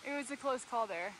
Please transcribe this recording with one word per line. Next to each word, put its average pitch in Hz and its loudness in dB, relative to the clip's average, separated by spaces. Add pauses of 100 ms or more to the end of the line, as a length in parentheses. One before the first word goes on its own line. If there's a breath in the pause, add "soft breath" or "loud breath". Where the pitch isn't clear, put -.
It 277 -2
was 285 0
a 285 -2
close 262 2
call 226 2
there. 185 -2